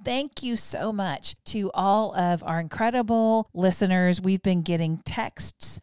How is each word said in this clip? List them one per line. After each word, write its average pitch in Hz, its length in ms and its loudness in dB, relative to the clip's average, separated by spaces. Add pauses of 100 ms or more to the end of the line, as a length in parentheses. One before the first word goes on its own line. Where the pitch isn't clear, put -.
thank 262 380 -4
you 240 140 -2
so - 360 -4
much 190 440 -4 (100)
to 202 260 -4
all 202 440 2
of 175 260 2
our 165 180 -2
incredible 226 920 2
listeners. 185 680 4
We've 190 220 2
been 180 200 2
getting 165 420 0
texts, - 800 -8